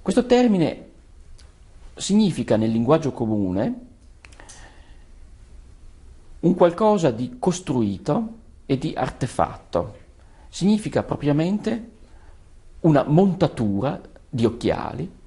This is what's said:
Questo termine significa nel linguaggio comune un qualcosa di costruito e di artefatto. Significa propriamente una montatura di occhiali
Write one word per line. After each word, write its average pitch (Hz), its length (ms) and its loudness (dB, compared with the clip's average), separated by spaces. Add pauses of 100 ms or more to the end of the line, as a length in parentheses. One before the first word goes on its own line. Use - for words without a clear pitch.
Questo 247 240 0
termine 240 600 2 (1040)
significa 190 600 0
nel 110 160 0
linguaggio 127 400 2
comune 107 760 -2 (2500)
un 175 160 4
qualcosa 180 560 4
di 123 260 -6
costruito 147 1000 -2 (280)
e 135 140 -2
di 139 160 -6
artefatto. - 1040 -4 (500)
Significa 190 560 0
propriamente 180 880 -2 (880)
una 151 240 4
montatura 143 1000 2 (260)
di 117 180 -2
occhiali 117 680 -4 (160)